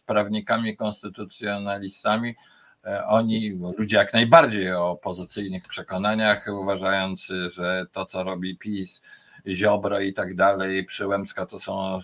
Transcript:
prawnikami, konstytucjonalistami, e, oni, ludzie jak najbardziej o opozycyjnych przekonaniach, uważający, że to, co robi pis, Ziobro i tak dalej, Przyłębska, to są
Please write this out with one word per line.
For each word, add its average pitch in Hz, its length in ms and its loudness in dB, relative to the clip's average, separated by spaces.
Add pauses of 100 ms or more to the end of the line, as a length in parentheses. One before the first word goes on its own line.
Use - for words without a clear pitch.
prawnikami, 107 720 0
konstytucjonalistami, 104 1600 -4 (500)
e, 98 220 -4
oni, 110 420 2 (280)
ludzie 107 200 0
jak 101 160 4
najbardziej 113 600 6
o 87 160 0
opozycyjnych 90 800 -8
przekonaniach, 107 800 0
uważający, 95 1000 -2
że 90 420 -4
to, 95 140 -6
co 92 180 -6
robi 92 340 -6
pis, 98 440 -8 (460)
Ziobro 101 520 2
i 98 140 -2
tak 92 220 -4
dalej, 95 500 2
Przyłębska, 98 600 -4
to 98 140 -12
są 95 440 -4